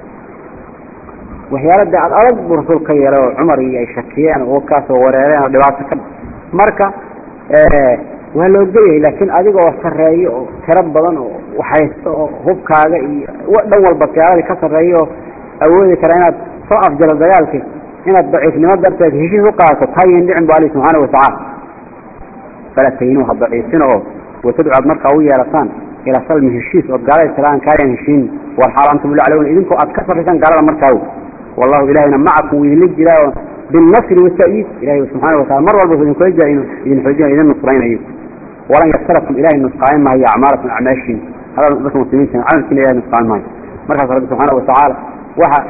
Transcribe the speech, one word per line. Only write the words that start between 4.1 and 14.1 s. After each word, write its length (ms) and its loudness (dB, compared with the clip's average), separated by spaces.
oo 180 -2
kaas 260 -2
oo 140 2
wareereen 400 2
oo 80 0
dhibaato 360 2
ka 120 -6
marka, 380 0
ee, 480 4
waa 140 2
loo 200 4
geeyay, 320 4
laakiin 320 0
adiga 280 2
oo 180 2
sarreeyo 520 0
oo 140 -6
tiro 260 0
badan 320 0
oo 160 -8
wax 140 -6
haysto 420 -2
oo 160 -4
hubkaaga 580 0
iyo 280 -6
wa-, 200 2
dhan 160 2
walba 280 4
tiyaaradii 360 2